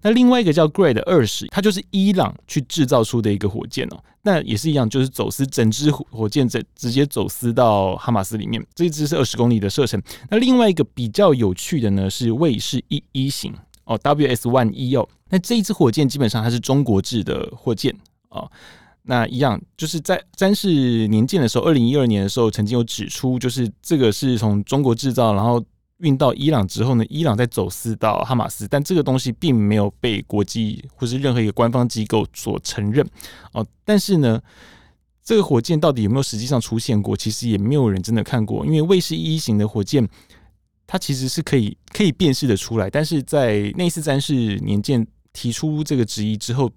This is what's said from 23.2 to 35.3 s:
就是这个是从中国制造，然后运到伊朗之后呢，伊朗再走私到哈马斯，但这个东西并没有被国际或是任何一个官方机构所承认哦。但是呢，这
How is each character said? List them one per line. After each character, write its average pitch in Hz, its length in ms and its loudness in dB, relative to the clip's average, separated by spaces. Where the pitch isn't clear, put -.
就 127 100 -4
是 120 240 -2
这 170 120 0
个 123 160 4
是 127 240 0
从 104 280 0
中 139 180 0
国 123 140 2
制 127 180 -2
造， 113 220 2
然 98 80 0
后 120 200 2
运 147 180 2
到 131 160 4
伊 143 180 0
朗 107 160 2
之 110 160 -4
后 127 120 2
呢， 113 140 2
伊 156 140 -4
朗 123 120 2
再 120 120 2
走 - 220 -4
私 113 260 -6
到 107 240 -2
哈 123 160 -2
马 107 120 -2
斯， 104 200 -10
但 143 160 0
这 180 100 -4
个 160 80 2
东 131 160 0
西 127 140 -2
并 135 240 0
没 107 200 2
有 101 140 2
被 110 240 -2
国 104 200 -2
际 107 400 -6
或 123 140 -6
是 123 100 -4
任 139 160 0
何 120 80 0
一 110 40 2
个 104 80 0
官 117 180 2
方 123 160 0
机 110 180 -4
构 107 280 0
所 - 300 -6
承 104 280 -4
认 135 120 2
哦。 113 120 -4
但 208 140 2
是 196 200 0
呢， 123 220 2
这 226 120 0